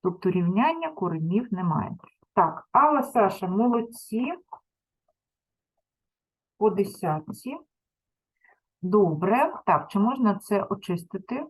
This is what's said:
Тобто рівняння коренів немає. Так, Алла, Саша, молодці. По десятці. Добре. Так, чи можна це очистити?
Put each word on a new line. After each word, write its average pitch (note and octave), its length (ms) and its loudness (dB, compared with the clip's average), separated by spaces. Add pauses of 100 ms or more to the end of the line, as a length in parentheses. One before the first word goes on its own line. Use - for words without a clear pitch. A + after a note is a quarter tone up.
Тобто F3+ 280 -2
рівняння B3 600 0
коренів F3 600 -2
немає. F3 440 -2 (360)
Так, - 380 0
Алла, C#4+ 320 4
Саша, G#3 440 0
молодці. A3+ 840 -2 (2250)
По G#3+ 120 2
десятці. G3 880 -4 (1200)
Добре. F#3+ 720 2 (120)
Так, E3 260 2
чи G3+ 80 0
можна A3+ 400 2
це G3 240 -2
очистити? G3 840 -8